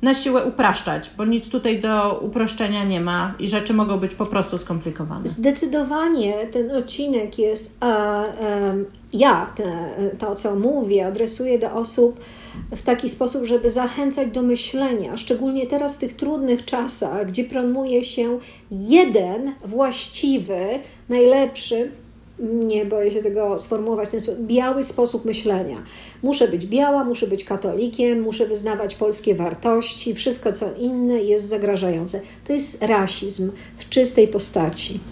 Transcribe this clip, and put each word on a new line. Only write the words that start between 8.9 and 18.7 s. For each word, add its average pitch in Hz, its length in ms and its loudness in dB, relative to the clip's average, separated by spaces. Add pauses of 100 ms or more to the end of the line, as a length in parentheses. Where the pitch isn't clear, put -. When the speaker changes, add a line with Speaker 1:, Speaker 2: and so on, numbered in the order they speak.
Speaker 2:
ja 202 420 4
te, 170 340 -4 (300)
to, 202 160 -4
co 202 200 -2
mówię, 202 520 2
adresuję 233 520 0
do 220 140 -2
osób 233 460 2 (560)
w - 60 -12
taki 240 280 0
sposób, 247 360 0
żeby 233 240 4
zachęcać 254 640 0
do 254 100 -2
myślenia, 240 760 0
szczególnie 262 500 -2
teraz 285 280 0
w - 40 -10
tych 240 140 -4
trudnych 269 520 0
czasach, 220 640 0
gdzie 190 160 -2
promuje 247 600 0
się 240 360 -2 (320)